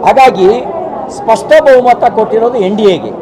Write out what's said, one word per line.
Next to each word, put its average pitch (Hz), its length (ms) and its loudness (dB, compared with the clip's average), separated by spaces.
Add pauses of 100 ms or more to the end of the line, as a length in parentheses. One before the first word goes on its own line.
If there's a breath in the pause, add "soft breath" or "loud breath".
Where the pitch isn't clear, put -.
ಹಾಗಾಗಿ 214 580 2 (460)
ಸ್ಪಷ್ಟ - 420 -4 (100)
ಬಹುಮತ 247 500 2
ಕೊಟ್ಟಿರೋದು 220 460 -2
ಎನ್ 202 200 -2
ಡಿ 214 60 -2
ಎಗೆ. 143 280 0 (100)